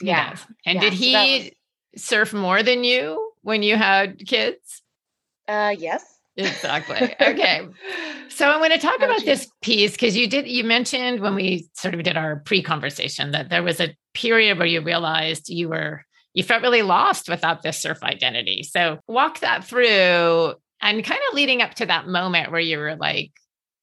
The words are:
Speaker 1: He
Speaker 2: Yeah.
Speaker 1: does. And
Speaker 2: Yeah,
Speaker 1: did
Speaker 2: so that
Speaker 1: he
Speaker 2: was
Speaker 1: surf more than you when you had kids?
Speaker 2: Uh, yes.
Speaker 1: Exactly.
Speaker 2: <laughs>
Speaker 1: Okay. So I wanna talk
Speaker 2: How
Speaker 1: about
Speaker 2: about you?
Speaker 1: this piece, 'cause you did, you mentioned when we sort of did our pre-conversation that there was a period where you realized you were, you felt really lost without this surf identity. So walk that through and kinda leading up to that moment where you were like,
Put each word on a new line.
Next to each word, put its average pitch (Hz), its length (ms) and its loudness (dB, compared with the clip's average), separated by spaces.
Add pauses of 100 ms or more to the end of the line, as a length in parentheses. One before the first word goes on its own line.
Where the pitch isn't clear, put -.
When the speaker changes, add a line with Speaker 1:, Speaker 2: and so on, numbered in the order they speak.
Speaker 1:
He 196 80 -6
Speaker 2:
Yeah. 156 220 0
Speaker 1:
does. - 160 -16 (200)
And 175 100 0
Speaker 2:
Yeah, 196 140 4
Speaker 1:
did 185 80 -4
Speaker 2:
so 254 140 2
that 262 140 4
Speaker 1:
he 269 260 -2 (420)
Speaker 2:
was - 80 -18
Speaker 1:
surf 220 320 0
more 196 280 2
than 247 220 2
you 247 480 0 (100)
when 214 200 0
you 208 140 4
had 196 500 2
kids? - 560 -4 (680)
Speaker 2:
Uh, 208 300 0
yes. 165 260 -6 (320)
Speaker 1:
Exactly. 156 800 -4
Speaker 2:
<laughs> - 40 -2
Speaker 1:
Okay. 190 460 2 (640)
So 285 200 2
I 302 100 4
wanna 320 200 4
talk 320 140 0
Speaker 2:
How 494 40 0
Speaker 1:
about 508 140 2
Speaker 2:
about 440 100 2
you? 220 60 -4
Speaker 1:
this - 240 0 (120)
piece, 208 340 2
'cause 214 200 2
you 240 100 2
did, 262 220 -2
you 240 160 -2
mentioned 247 560 0
when 196 140 -2
we 185 400 -2
sort 180 200 -6
of 170 80 -6
did 170 140 0
our 156 280 -2
pre-conversation 143 880 -2
that 151 180 -4
there 175 120 0
was 170 180 -2
a 160 140 -4 (200)
period 220 440 2
where 175 80 2
you 165 140 0
realized 160 680 -2
you 170 180 -4
were, 156 360 -6 (300)
you 185 80 0
felt 226 200 2
really 240 200 4
lost 202 460 2
without 165 340 -2
this 156 180 -6
surf 156 220 -6
identity. 113 600 -2
So 165 440 -2
walk 277 340 -2
that 233 240 -2
through 180 920 4 (260)
and 208 240 0
kinda 466 160 -2 (140)
leading 262 280 2
up - 120 -4
to 233 120 -4
that 170 220 0
moment 180 420 0
where 165 100 -2
you 160 180 -2
were 151 180 -6
like, 151 340 -4 (520)